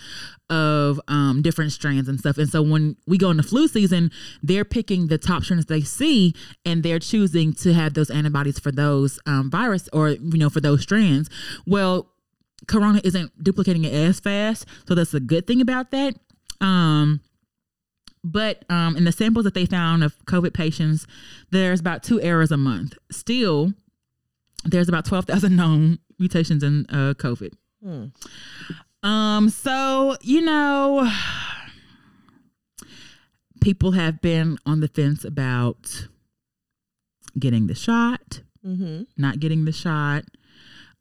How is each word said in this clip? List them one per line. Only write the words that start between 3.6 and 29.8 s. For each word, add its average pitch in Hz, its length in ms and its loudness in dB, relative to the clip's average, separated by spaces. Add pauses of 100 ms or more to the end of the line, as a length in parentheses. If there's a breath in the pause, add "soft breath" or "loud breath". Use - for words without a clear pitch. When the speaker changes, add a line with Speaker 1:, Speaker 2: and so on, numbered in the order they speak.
Speaker 1:
season, 180 440 2 (320 loud breath)
they're 190 200 0
picking 190 440 -2
the 156 100 0
top - 260 -2
strands 170 220 0
they 156 160 -2
see, 214 540 2 (280 loud breath)
and 165 200 -2
they're 165 160 -2
choosing 165 540 0
to 175 200 2
have 156 220 2
those 156 160 0
antibodies 143 480 -2
for 143 120 -4
those, 139 540 0
um, 135 240 -2
virus 190 420 -2
or, 156 180 2
you 160 280 -2
know, 147 140 2
for 156 100 -2
those 147 220 2
strands. 170 480 2 (340 loud breath)
Well, 185 460 0 (560)
corona 208 360 4
isn't 175 400 -4
duplicating 180 420 2
it 131 80 -4
as 160 260 2
fast, 208 480 -4 (200 loud breath)
so 185 60 0
that's 170 220 0
a 143 40 0
good 160 280 0
thing 247 140 2
about 254 300 -2
that. 269 220 -2 (480)
Um, 156 600 2 (1080)
but, 208 440 -4
um, 165 260 0
in 175 60 2
the 170 80 4
samples 226 340 2
that 196 80 0
they 180 140 0
found 165 360 2
of 147 120 0 (100)
covid 180 260 0
patients, 156 540 -2 (460 loud breath)
there's 185 280 2
about 165 220 -4
two 233 200 0
errors 160 300 2
a 147 60 0
month. 131 380 -2 (160)
Still, 196 600 -2 (880)
there's 175 260 2
about 165 160 -2
twelve 185 200 -2
thousand 185 300 2
known 160 440 4 (180)
mutations 165 460 0
in, 147 260 0
uh, 139 300 -2
covid. 117 320 -6 (320)
Speaker 2:
Hmm. 147 220 -12 (1000 loud breath)
Speaker 1:
Um, 214 420 2
so, 269 760 -2